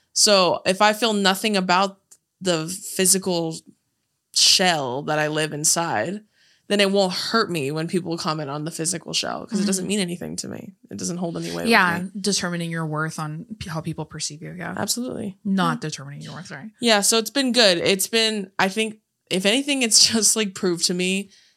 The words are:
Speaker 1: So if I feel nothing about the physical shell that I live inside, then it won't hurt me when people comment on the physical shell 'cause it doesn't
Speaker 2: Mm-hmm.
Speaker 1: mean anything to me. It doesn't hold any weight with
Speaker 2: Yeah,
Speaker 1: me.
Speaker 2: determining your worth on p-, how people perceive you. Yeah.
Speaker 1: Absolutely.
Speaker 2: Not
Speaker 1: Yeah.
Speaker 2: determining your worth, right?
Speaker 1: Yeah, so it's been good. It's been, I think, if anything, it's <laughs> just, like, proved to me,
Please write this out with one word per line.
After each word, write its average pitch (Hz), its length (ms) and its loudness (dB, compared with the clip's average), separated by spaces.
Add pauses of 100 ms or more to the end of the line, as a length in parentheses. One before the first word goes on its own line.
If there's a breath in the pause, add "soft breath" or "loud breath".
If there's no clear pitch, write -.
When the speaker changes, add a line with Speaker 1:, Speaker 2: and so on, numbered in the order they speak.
(120)
Speaker 1:
So 185 540 4
if 190 160 0
I 214 100 8
feel 220 220 0
nothing 202 420 2
about 190 460 2 (400)
the 165 260 0
physical 180 920 0 (760)
shell 147 680 2
that 156 160 0
I 151 80 2
live 151 260 -2
inside, 156 680 0 (460 soft breath)
then 202 140 0
it 196 100 4
won't 190 220 2
hurt 214 380 -2
me 147 200 -2
when 160 160 -4
people 170 300 -4
comment 156 320 -6
on 151 160 -6
the 165 60 -8
physical 160 420 -6
shell - 320 -4
'cause 196 140 -4
it 202 60 0
doesn't 190 180 0
Speaker 2:
Mm-hmm. 180 60 -6
Speaker 1:
mean 208 100 0
anything 175 380 -6
to - 100 -10
me. - 260 -12 (160)
It 202 80 -12
doesn't 185 200 -6
hold 170 200 -6
any 165 120 -6
weight 170 140 -8
with 226 40 0
Speaker 2:
Yeah, 185 340 4
Speaker 1:
me. 190 80 -6 (100)
Speaker 2:
determining 175 520 -2
your 165 160 -4
worth 156 320 -4
on 156 260 -8 (140)
p-, 190 100 -12
how 160 120 -4
people 156 240 -6
perceive 151 360 -10
you. 156 160 -12
Yeah. 170 180 -8
Speaker 1:
Absolutely. 214 720 -4
Speaker 2:
Not 190 320 2
Speaker 1:
Yeah. 160 120 -6
Speaker 2:
determining 143 320 -10
your 156 120 -14
worth, 147 180 -14
right? 156 200 -14 (100)
Speaker 1:
Yeah, 226 200 6
so 226 180 2
it's 220 100 -2
been 269 220 0
good. 208 260 6
It's 190 300 2
been, 220 500 0
I 185 120 2
think, 214 280 -2 (320)
if 185 160 0
anything, 269 380 2
it's 220 240 6
<laughs> - 40 0
just, 220 240 2
like, 214 200 -2
proved 175 300 0
to 185 80 0
me, 185 360 0 (280 soft breath)